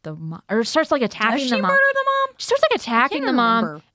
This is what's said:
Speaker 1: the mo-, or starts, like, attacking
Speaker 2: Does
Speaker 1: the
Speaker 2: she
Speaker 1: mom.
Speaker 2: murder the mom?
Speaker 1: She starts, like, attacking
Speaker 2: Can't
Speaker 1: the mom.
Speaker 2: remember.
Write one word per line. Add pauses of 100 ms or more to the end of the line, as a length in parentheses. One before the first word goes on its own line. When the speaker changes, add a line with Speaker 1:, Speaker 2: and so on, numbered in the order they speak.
Speaker 1:
the
mo-,
or
starts,
like,
attacking
Speaker 2:
Does
Speaker 1:
the
Speaker 2:
she
Speaker 1:
mom.
Speaker 2:
murder (120)
the
mom?
Speaker 1:
She
starts,
like,
attacking
Speaker 2:
Can't
Speaker 1:
the
mom.
Speaker 2:
remember. (120)